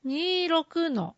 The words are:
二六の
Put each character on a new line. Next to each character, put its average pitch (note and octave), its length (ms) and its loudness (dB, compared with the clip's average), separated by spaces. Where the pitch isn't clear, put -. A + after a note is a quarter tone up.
二 F4 440 0
六 E4 420 0
の G3+ 280 -4